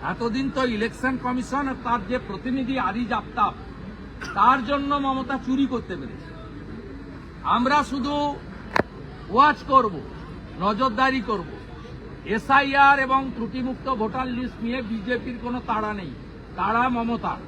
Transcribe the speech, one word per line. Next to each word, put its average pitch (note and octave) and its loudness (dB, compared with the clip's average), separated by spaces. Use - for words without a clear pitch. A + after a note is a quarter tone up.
এতদিন A#3 -2
তো B3+ -2
ইলেকশন B3 0
কমিশন B3 -2
আর C4 -4
তার A#3+ 2
যে B3 0
প্রতিনিধি C4 -2
আরিজ A3 0
আফতাব, G#3 0
তার B3 8
জন্য C#4 0
মমতা C4+ 0
চুরি C4+ 2
করতে A3+ -4
পেরেছে। - -10
আমরা B3 4
শুধু C#4 -2
ওয়াচ C4+ 6
করব, B3 6
নজরদারি B3 2
করব। F3+ -4
এসআইআর C#4 6
এবং C4+ 4
ত্রুটিমুক্ত B3+ -4
ভোটার B3 -2
লিস্ট B3 -4
নিয়ে A#3+ -2
বিজেপির A3+ -4
কোনো A#3+ -4
তাড়া G#3+ -2
নেই, F#3 -6
তাড়া G#3+ 2
মমতার। A3+ -2